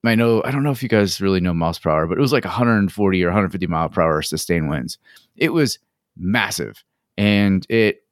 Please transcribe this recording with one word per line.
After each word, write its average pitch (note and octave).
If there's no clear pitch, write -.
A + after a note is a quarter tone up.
I A#2
know, A#2
I B2+
don't C3+
know D3
if B2
you B2+
guys G2+
really F#2+
know F2+
miles E2
per E2
hour, D#2
but E2
it C3+
was, C#3
like, B2
a F#2+
hundred A2
forty F#2+
or F2
a F2
hundred F#2+
fifty F2+
mile D#2+
per F2
hour D#2
sustained D#2+
winds. C#2
It -
was D3+
massive, F2+
and G2+
it A2+